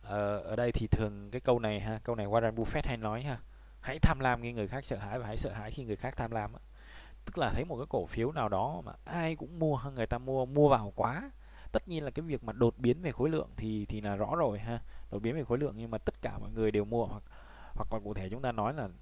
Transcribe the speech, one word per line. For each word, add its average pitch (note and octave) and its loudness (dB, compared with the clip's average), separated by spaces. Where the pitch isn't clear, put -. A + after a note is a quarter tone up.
Ờ, G#2 0
ở G#2+ -4
đây A#2+ 2
thì A2 0
thường G2+ 0
cái B2 -4
câu B2 4
này G#2+ 0
ha, A2 -4
câu A#2+ 0
này G#2+ -2
Warren A2+ 4
Buffett A2+ 0
hay B2+ 0
nói A2 -2
ha, C3 -4
"Hãy C3+ -6
tham D3+ 6
lam B2 4
khi A#2+ -4
người G#2+ 0
khác C3 -6
sợ B2+ -2
hãi G#2 -4
và A#2 -6
hãy G#2+ -4
sợ A2+ -2
hãi G#2+ -8
khi C3+ -8
người G#2+ -2
khác B2+ -4
tham A2+ -2
lam" G#2+ -2
á. C3 -14
Tức - -6
là C3 4
thấy C3 2
một E3 -6
cái A#2 -6
cổ G2 0
phiếu A#2 0
nào B2+ 0
đó B2 0
mà - -12
ai D#3+ -2
cũng E3 -10
mua, D3+ 4
người A#2 0
ta A#2+ 0
mua, C3 0
mua C#3+ 8
vào A2 6
quá. D#3+ 0
Tất - 0
nhiên D#3+ -4
là C3+ -4
cái D#3 -4
việc D#3 -4
mà A2 -4
đột A#2 6
biến E3+ 4
về D#3 -2
khối C#3 2
lượng D#3 0
thì, G#2+ -2
thì G#2+ -4
là G2+ 0
rõ G#2 0
rồi B2 2
ha, A#2 -4
đột G#2 -4
biến A2+ 0
về D#3 -2
khối A#2+ 2
lượng, C#3+ 0
nhưng A2+ -8
mà A2 -2
tất - -2
cả G2+ -4
mọi G#2 -4
người A2 4
đều G#2 4
mua, A2+ 2
hoặc, G#2 -6
hoặc - 0
là A2+ 0
cụ G#2 -4
thể F#2+ -4
chúng B2 -4
ta B2+ 0
nói A2+ 2
là B2+ -4